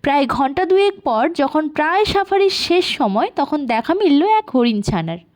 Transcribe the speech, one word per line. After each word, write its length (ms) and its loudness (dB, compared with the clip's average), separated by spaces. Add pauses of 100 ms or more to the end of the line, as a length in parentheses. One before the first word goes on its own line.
প্রায় 240 2
ঘন্টা 380 -2
দুয়েক 360 2
পর 340 0
যখন 340 -2
প্রায় 360 0
সাফারির 460 0
শেষ 340 0
সময়, 520 -2
তখন 300 -2
দেখা 280 -2
মিলল 320 4
এক 240 0
হরিণ 300 0
ছানার। 380 -4 (160)